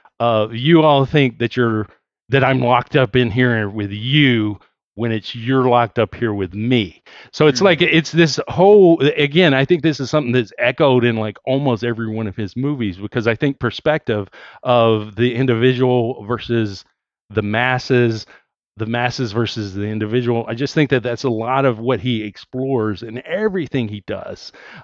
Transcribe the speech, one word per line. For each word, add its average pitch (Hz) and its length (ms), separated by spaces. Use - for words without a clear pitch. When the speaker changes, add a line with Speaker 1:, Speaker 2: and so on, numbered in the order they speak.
Speaker 1:
Uh, 110 320
"You 151 300
all 143 240
think 135 320
that 117 180
you're, 113 320
that 131 160
I'm 131 160
locked 123 340
up 131 220
in 123 140
here 113 400
with 101 200
you 113 680
when 113 160
it's 110 220
you're 123 300
locked 120 340
up 110 160
here 110 200
with 95 180
me." 107 500
So 156 140
it's 135 140
Speaker 2:
Mm. 185 40
Speaker 1:
like, 175 160
it's 160 320
this 160 260
whole, 185 520
again, 147 540
I 135 100
think 156 180
this 156 160
is 131 120
something 139 220
that's 120 260
echoed 127 480
in, 117 100
like, 107 300
almost 131 380
every 113 240
one 110 180
of 95 100
his 104 180
movies, 123 440
because 104 280
I 117 80
think 139 260
perspective 117 680
of 113 540
the 120 180
individual 123 920
versus 110 580
the 107 100
masses, 120 840
the 107 100
masses 120 440
versus 107 440
the 101 120
individual. 113 640
I 120 80
just 135 180
think 151 160
that 127 140
that's 120 180
a 135 80
lot 120 340
of 120 140
what 117 220
he 113 240
explores 113 800
in 117 200
everything 175 600
he 104 180
does. - 460